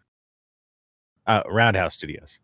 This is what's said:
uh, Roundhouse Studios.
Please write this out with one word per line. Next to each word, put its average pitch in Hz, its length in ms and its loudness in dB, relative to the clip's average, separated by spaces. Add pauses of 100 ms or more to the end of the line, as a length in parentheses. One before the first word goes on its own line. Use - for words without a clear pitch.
(1300)
uh, 107 200 2
Roundhouse 98 480 2
Studios. - 500 -14